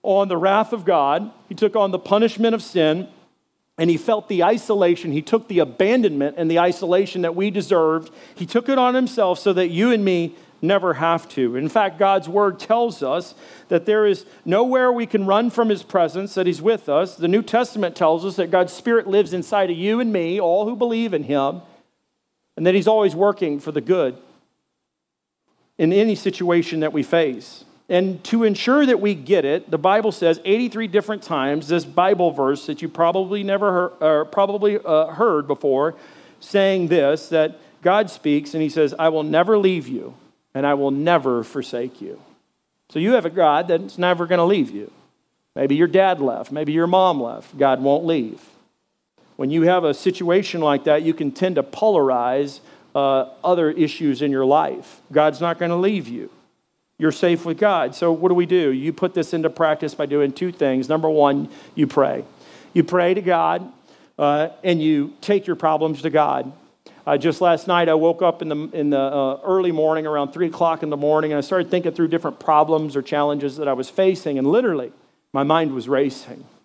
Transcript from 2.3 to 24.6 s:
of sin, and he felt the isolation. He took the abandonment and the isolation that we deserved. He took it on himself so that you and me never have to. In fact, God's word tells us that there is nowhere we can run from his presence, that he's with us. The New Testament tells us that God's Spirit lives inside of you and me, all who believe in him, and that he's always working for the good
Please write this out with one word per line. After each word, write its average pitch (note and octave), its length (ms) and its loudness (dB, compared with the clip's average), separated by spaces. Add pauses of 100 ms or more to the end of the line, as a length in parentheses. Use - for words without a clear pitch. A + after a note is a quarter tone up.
of A3 80 -4
sin, E3 460 0 (680)
and E3 120 2
he D#3+ 80 2
felt G#3 300 -2
the F3+ 160 0
isolation. F#3 680 0
He D3+ 120 -2
took A3+ 240 -2
the F#3 100 -2
abandonment D#3+ 800 0
and E3 140 0
the E3 80 4
isolation F3+ 640 0
that E3 120 -2
we G3 140 0
deserved. D#3+ 640 0 (240)
He F3+ 100 -10
took A#3 240 -2
it C4+ 80 2
on B3 160 2
himself A3 460 0
so G3 140 0
that F3+ 160 0
you G3+ 220 2
and G#3+ 140 0
me E3+ 300 -2 (260)
never F3+ 340 0
have E3 340 -2
to. B2 260 -2
In D3 140 -4
fact, F#3+ 280 0
God's G3 320 0
word G3 300 0
tells A3+ 420 -2
us C#3+ 320 -4 (360)
that E3+ 180 0
there G#3+ 180 2
is G3+ 200 0 (200)
nowhere B3+ 460 2
we A#3+ 160 -2
can G3+ 180 0
run G#3+ 240 2
from A3+ 200 0
his G3+ 120 -2
presence, F#3 540 -2
that F#3+ 100 0
he's D#3+ 160 -2
with G#3+ 260 0
us. E3 280 0
The E3+ 120 -2
New G3+ 140 2
Testament A3 540 -2
tells E3 300 2
us G3 100 -6
that E3+ 160 -2
God's F3+ 220 2
Spirit A#3 340 0
lives F#3+ 260 2
inside F#3 380 -2
of E3+ 60 -4
you G#3+ 220 0
and A#3 140 -2
me, F3+ 260 -2
all F#3 260 2
who A#3+ 100 -6
believe A3+ 400 -2
in D3 80 -2
him, C#3 380 -2 (960)
and D#3 120 -4
that F#3 80 4
he's F#3+ 120 2
always G#3 280 2
working F#3 440 0
for D#3 120 -10
the D3 100 -4
good C#3 360 0 (1600)